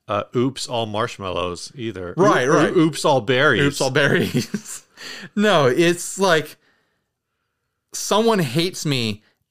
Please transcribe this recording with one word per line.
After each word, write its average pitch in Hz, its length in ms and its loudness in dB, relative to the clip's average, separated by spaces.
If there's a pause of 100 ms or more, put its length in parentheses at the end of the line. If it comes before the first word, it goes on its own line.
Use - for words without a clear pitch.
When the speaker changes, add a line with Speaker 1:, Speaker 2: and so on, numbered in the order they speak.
Speaker 1:
uh, 101 160 -2 (120)
"Oops, 131 320 -2
all 117 200 -4
marshmallows" 92 880 -6
either. 104 420 -10
Speaker 2:
Right, 170 300 4
Speaker 1:
Oop-, 151 60 4
Speaker 2:
right. - 220 2
Speaker 1:
"Oops, 165 300 2
all 139 160 4
berries." 135 420 2
Speaker 2:
"Oops, 143 180 -2
all 135 100 0
berries." 131 1000 -2
<laughs> - 40 -20 (420)
No, 196 320 4
it's 170 520 0
like 165 380 0 (1400)
someone 220 460 0
hates 165 460 -4
me 120 380 -2 (280)